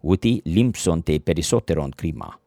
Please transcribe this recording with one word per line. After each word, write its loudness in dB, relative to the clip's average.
ούτι 2
λίμψονται 2
περισσότερον 0
κρίμα. -8